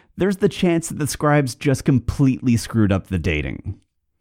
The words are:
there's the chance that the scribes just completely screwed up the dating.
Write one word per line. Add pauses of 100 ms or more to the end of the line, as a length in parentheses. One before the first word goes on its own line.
(180)
there's
the
chance
that
the
scribes
just
completely
screwed
up
the
dating. (400)